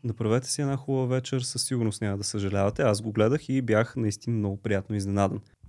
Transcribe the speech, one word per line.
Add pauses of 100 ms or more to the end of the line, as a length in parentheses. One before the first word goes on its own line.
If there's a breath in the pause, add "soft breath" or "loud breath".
направете
си
една
хубава
вечер,
със
сигурност
няма
да
съжалявате.
Аз
го
гледах
и
бях
наистина
много
приятно
изненадан. (280)